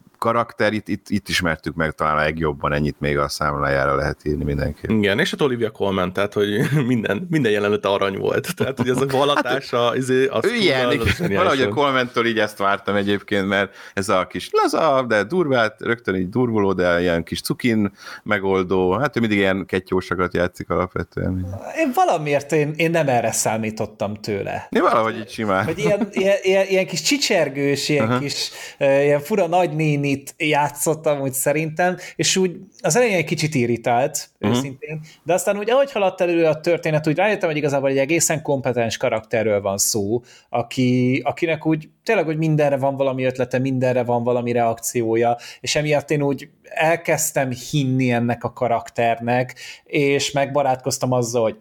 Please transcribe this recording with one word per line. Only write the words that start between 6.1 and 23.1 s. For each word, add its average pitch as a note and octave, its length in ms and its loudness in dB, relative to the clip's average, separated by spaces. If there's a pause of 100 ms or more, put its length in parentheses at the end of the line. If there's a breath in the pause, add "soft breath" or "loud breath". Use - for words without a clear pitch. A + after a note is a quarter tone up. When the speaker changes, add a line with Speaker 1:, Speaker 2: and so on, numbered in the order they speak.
Speaker 2:
tehát, G2+ 200 -2
hogy G#2 260 0 (140)
<laughs> C#3+ 140 2
minden, A2 440 0
minden C3 220 2
jelenete G#2 360 0
arany G2 300 0
volt. G#2 380 -2
Tehát, A#2+ 220 -2
hogy A#2+ 100 0
ez B2+ 120 0
a C#3 60 2
vallatása, C3+ 760 0
Speaker 1:
<laughs> A#2+ 40 4
Hát, A#2 100 0
Speaker 2:
izé, B2+ 300 2
az A2+ 200 0
Speaker 1:
ő A#3 80 0
ilyen, E3+ 240 2 (100)
Speaker 2:
kurva, - 0 -
az - 60 2
Speaker 1:
igen, G2+ 220 0
Speaker 2:
zseniális F3 200 -2
Speaker 1:
valahogy E3 240 2
a B2 40 2
Speaker 2:
volt. G#2 120 -2
Speaker 1:
Colmantól B2+ 500 0
így A2 120 0
ezt G#2+ 200 -2
vártam G2 380 0
egyébként, G2+ 520 0
mert G2+ 260 0 (200 loud breath)
ez G2 140 -4
a F#2 180 2
kis - 260 -10
laza, D#3+ 560 2
de G#2+ 160 4
durvát, C3 560 0
rögtön G#2+ 340 -2
így F#2 140 -2
durvuló, A2 440 0
de F2 280 2
ilyen E2+ 240 2
kis - 160 -8
cukin A2 520 0 (300 loud breath)
megoldó, F#2+ 720 0
hát C3 240 -2
ő A#2+ 40 0
mindig G#2 180 2
ilyen F#2+ 280 0
kettjósakat F#2 680 -2
játszik F2 360 -4
alapvetően. F2+ 760 -4 (320)
Speaker 3:
Én D#4 160 0
valamiért D#3 580 0
én, D3+ 240 2
én E3 140 2
nem D#3+ 180 2
erre A#2 240 2